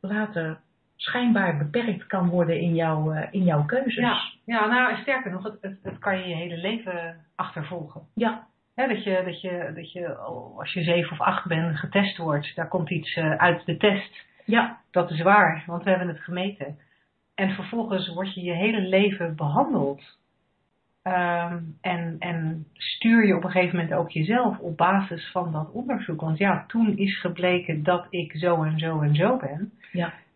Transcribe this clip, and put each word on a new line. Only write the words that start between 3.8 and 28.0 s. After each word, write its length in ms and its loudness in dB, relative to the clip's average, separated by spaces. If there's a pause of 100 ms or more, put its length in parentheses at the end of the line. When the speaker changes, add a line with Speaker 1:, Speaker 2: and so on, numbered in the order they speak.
Speaker 2:
Ja, 220 2 (280)
ja, 220 0
nou, 300 2
sterker 340 -4
nog, 120 -6
het, 180 -10
het, 220 -12
het 160 -10
kan 200 -2
je 100 -6
je 60 -4
hele 220 -6
leven 600 -6 (200)
achtervolgen. 640 -8 (140)
Speaker 1:
Ja. 320 -2 (280)
Speaker 2:
Hè, 140 0
dat 160 -2
je, 200 0
dat 160 -8
je, 340 -6
dat 180 -14
je, 220 -8 (420)
als 160 -10
je 100 -2
zeven 300 2
of 80 -8
acht 260 0
bent, 320 0
getest 380 0
wordt, 380 -2
daar 140 -6
komt 220 -2
iets, 240 -4
eh, 220 0
uit 300 4
de 100 -2
test. 480 0 (200)
Speaker 1:
Ja. 360 2 (100)
Speaker 2:
Dat 200 2
is 120 -2
waar, 440 6
want 180 -6
we 60 2
hebben 180 2
het 120 -8
gemeten. 580 -6 (560)
En 160 0
vervolgens 640 -4
word 200 -6
je 80 -10
je 100 -4
hele 280 0
leven 560 2
behandeld. 840 -2 (840)
Ehm, 560 0 (220)
en, 380 -4
en 540 -4
stuur 540 4
je 100 6
op 80 -4
een 60 -2
gegeven 260 2
moment 180 0
ook 160 0
jezelf 480 2
op 180 -8
basis 540 2
van 220 -2
dat 200 -4
onderzoek. 480 -4
Want 180 -2
ja, 280 2
toen 300 2
is 240 0
gebleken 640 0
dat 280 2